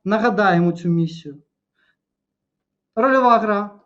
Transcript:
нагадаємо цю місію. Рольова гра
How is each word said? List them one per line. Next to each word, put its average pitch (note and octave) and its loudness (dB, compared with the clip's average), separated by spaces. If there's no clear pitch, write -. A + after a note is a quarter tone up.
нагадаємо G3 0
цю E3+ -6
місію. D#3+ -4
Рольова B3 2
гра G#3 -4